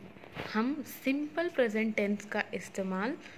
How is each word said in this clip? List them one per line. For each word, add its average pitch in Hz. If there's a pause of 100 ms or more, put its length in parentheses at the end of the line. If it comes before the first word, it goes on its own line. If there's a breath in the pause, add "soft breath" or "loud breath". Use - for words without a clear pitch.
(540)
हम 254
simple 294
present 220
tense 202
का 208 (120)
इस्तेमाल 190 (220 loud breath)